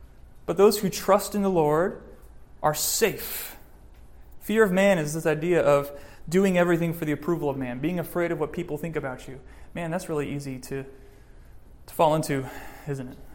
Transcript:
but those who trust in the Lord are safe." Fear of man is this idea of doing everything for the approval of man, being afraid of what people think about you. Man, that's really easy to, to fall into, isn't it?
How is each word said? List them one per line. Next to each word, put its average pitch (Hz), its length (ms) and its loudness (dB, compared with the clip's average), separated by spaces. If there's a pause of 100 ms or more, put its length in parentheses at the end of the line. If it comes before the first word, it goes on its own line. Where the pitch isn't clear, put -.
(460)
but 170 100 -2
those 202 220 8
who 196 100 0
trust - 460 2
in 208 80 0
the 196 80 2
Lord 160 500 2 (600)
are 151 120 2
safe." - 840 -2 (840)
Fear 220 240 4
of 185 80 4
man 190 260 6
is 151 160 -2
this 160 100 -4
idea 160 380 2
of 143 280 4 (380)
doing 185 300 4
everything 170 340 2
for 165 140 -6
the 151 60 0
approval 147 360 -2
of 135 80 -2
man, 127 220 -6
being 156 200 -2
afraid 170 320 -2
of 160 80 -2
what 151 140 -4
people 170 240 -6
think 160 200 -8
about 131 300 -8
you. 131 140 -14 (340)
Man, 170 160 -6
that's 180 180 -4
really 147 220 -2
easy 135 280 -8
to, 135 260 -8 (1040)
to - 80 -18
fall 156 200 4
into, 143 300 -2 (420)
isn't 139 220 -8
it? - 100 -16 (160)